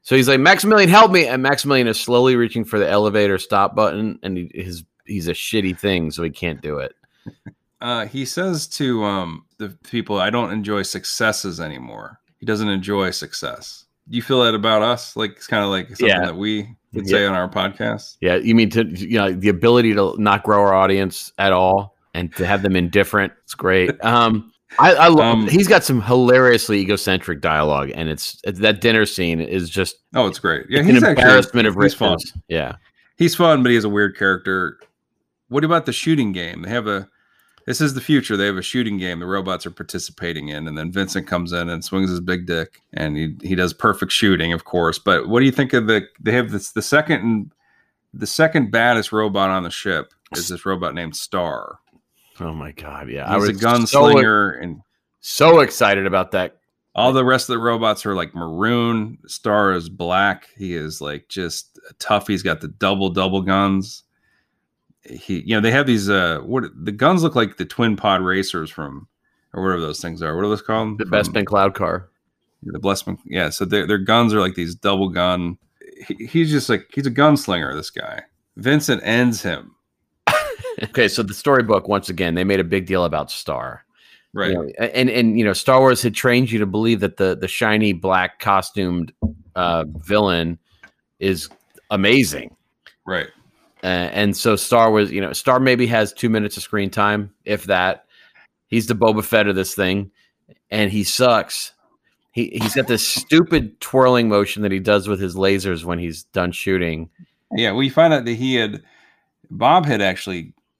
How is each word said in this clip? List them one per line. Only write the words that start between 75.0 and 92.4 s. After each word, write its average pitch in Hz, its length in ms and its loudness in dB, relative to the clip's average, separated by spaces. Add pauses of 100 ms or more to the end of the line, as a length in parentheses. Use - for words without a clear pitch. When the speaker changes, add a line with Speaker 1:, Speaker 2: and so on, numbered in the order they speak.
Speaker 2:
gun. 90 480 -2 (500)
He, - 200 -12
he's 160 240 0
just 143 180 -2
like, 107 260 -2
he's 139 120 -4
a 131 40 -2
gunslinger, 117 640 2
this - 160 -10
guy. - 320 -12 (340)
Vincent 135 480 0
ends 117 380 2
him. 85 320 -8 (520)
Speaker 1:
<laughs> - 80 2 (500)
Okay, 117 240 0
so - 140 -4
the 101 120 -6
storybook, 113 540 0
once 101 200 -2
again, 85 280 -4
they 90 80 0
made 98 160 0
a 87 40 0
big 90 220 -4
deal 90 180 0
about 78 260 -4
Star. 65 540 -10 (480)
Speaker 2:
Right. 95 200 -4
Speaker 1:
You - 20 -2
know, 80 140 -6 (100)
a-, 113 180 -4
and, 127 140 2
and, 113 280 2
you 113 60 2
know, 101 80 2
Star 131 280 2
Wars 131 200 4
had 113 140 -2
trained 123 360 2
you 113 80 -2
to 104 60 0
believe 107 360 0
that 92 180 -4
the, 92 180 0
the 92 120 -6
shiny 107 440 0
black 92 460 -2
costumed, 92 760 -2 (440)
uh, 85 280 0 (140)
villain 85 600 0 (600)
is 92 320 -4 (400)
amazing. 98 640 2 (480)